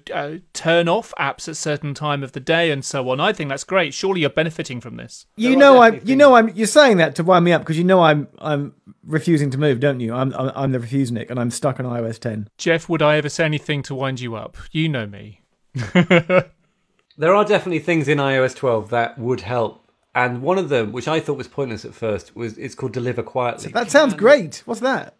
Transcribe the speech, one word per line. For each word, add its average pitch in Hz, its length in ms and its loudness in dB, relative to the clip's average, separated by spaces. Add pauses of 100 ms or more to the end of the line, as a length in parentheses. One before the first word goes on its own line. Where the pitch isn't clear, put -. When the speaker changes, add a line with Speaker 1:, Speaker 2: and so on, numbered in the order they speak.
(120)
Speaker 1:
uh, 151 200 -8 (220)
turn 170 360 0
off 214 300 -2
apps 139 280 -4
at 160 80 -10
certain 147 380 -6
time 143 300 -4
of 131 80 -12
the - 80 -12
day 165 320 0
and 139 120 -4
so 131 260 -6
on. 131 100 -2
I 185 120 0
think 151 200 -8
that's 139 120 -8
great. 175 300 -2
Surely 190 280 -2
you're 139 100 0
benefiting 156 500 -4
from 117 160 -16
this. - 380 -20
Speaker 2:
You 226 140 0
Speaker 3:
There 262 80 4
are - 20 6
Speaker 2:
know, 277 240 10
I'm, 226 100 8
Speaker 3:
definitely - 160 -6
Speaker 2:
you 262 80 2
know, 277 180 10
Speaker 3:
things 226 160 6
Speaker 2:
I'm, 170 60 -12
you're 220 100 0
saying 262 300 6
that 156 200 2
to 175 60 -2
wind 175 220 4
me 175 60 4
up 165 120 2
'cause 156 140 -4
you 170 60 0
know 185 180 4
I'm, 151 260 4 (120)
I'm 143 340 -4 (320)
refusing 151 460 0
to 131 80 -6
move, 143 220 0
don't 139 180 0
you? 117 160 -6
I'm, 131 180 -2
I'm, 131 220 -4
I'm 135 160 -2
the 127 80 -2
refusenick, 117 500 -4
and 123 100 -6
I'm 120 120 -2
stuck 131 280 -4
on 127 60 -8
I 120 140 -6
O 117 60 -4
S 113 120 -8
ten. 107 400 -8
Speaker 1:
Jeff, 165 320 -2
would 160 140 0
I 151 140 4
ever 147 120 -4
say 165 160 -2
anything 151 380 -4
to 143 100 -12
wind 131 260 -6
you 120 160 -10
up? - 220 -14 (140)
You 160 180 -2
know 127 160 -4
me. 104 360 -18 (340)
<laughs> 170 640 2 (760)
Speaker 3:
There 160 160 2
are 202 120 4
definitely 185 340 0
things 156 300 0
in 147 100 2
I 139 180 0
O 131 60 4
S 127 100 0
twelve 110 360 -2
that 117 280 -2
would 120 240 -4
help. 117 400 -6 (320)
And 123 280 -2
one 175 160 -2
of 175 120 -4
them, 117 240 0
which 123 160 -8
I 160 100 0
thought 151 180 -4
was 127 100 -12
pointless 120 380 -8
at 107 80 -18
first, - 420 -6
was 113 220 -10
it's - 180 -14
called 127 180 -8
Deliver 120 300 -6
Quietly. - 480 -6
Speaker 2:
That 220 200 -4
sounds 277 220 4
Speaker 3:
And 151 60 -10
Speaker 2:
great. 220 460 2
What's 226 160 -8
that? 254 380 -4